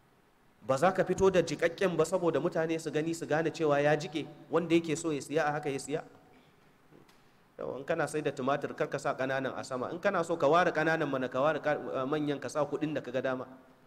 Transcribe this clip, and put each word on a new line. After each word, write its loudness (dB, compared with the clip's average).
Ba 0
za 4
ka 0
fito 4
da 4
jiƙaƙƙen 0
ba 4
saboda 2
mutane 0
su -6
gani, 0
su -6
gane 0
cewa 2
ya 6
jiƙe, -4
wanda 2
yake 2
so -4
ya -2
siya -2
a 0
haka -2
ya -2
siya? -6
Yau, -8
in -12
kana -2
sai -4
da -2
tumatir, -2
kar -2
ka -6
sa -2
ƙananan -2
a -8
sama. -6
In -8
kana 0
so -2
ka 4
ware 6
ƙananan 2
mana, -2
ka 0
ware 2
ka-, 0
eh, -4
manyan, -2
ka -8
sa -2
kuɗin -4
da -2
ka -10
ga -2
dama. -2